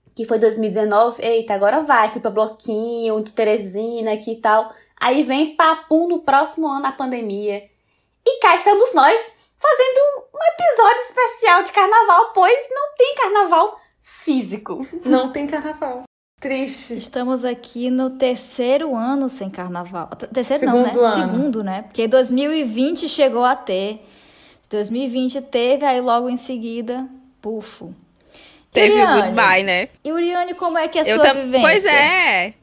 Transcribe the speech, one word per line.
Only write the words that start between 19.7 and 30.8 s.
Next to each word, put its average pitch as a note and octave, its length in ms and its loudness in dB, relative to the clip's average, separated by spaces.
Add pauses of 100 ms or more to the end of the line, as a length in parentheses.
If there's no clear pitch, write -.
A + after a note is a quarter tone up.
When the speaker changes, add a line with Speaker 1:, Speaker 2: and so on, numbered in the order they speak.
Speaker 3:
T-, - 200 -14
terceiro C4 380 -2
não, B3 180 2
Speaker 2:
Segundo A#3+ 180 0
Speaker 3:
né? A#3 60 4
Speaker 2:
ano. F#3 240 0
Speaker 3:
Segundo, A#3 320 -2
né? F#3+ 200 -6
Porque - 220 -4
dois B3 240 2
mil C#4 240 -2
e D#4 120 -2
vinte C4+ 420 -2
chegou B3 380 0
a B3+ 100 2
ter. G#3 500 -6 (640)
Dois G#3 200 -4
mil A#3+ 140 -4
e C#4 40 -4
vinte B3+ 340 -4
teve, C4 440 0
aí B3+ 160 0
logo B3 280 0
em B3 60 -4
seguida, A#3+ 720 -10 (340)
pufo. G#3+ 520 -12 (800)
Speaker 4:
Teve G#4 220 4
o G#4 80 6
Speaker 3:
Uriane. C#4+ 180 6
Speaker 4:
goodbye, G3+ 420 2
né? F#3+ 240 -2 (160)
Speaker 3:
E, D4 80 -6
Uriane, F4 440 -4
como E4+ 220 -4
é D#4+ 120 -2